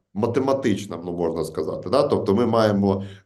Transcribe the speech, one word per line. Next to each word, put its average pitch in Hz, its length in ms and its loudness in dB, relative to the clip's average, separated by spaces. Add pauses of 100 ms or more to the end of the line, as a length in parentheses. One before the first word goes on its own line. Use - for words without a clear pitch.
(140)
математична, 117 920 -2
ну, 90 60 -6
можна 85 320 -2
сказати, 78 460 -6
да? 143 140 4
Тобто 101 320 2
ми 120 100 2
маємо 101 580 2 (220)